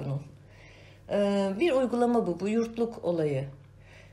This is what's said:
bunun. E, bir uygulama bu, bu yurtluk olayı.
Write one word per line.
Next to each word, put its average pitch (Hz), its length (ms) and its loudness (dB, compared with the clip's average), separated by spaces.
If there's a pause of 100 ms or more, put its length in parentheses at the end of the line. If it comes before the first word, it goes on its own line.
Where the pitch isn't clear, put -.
bunun. 139 180 -4 (880)
E, 202 400 2 (100)
bir 339 120 4
uygulama 240 540 2
bu, 170 140 -2
bu 190 80 -2
yurtluk 226 560 -2
olayı. 151 400 0 (680)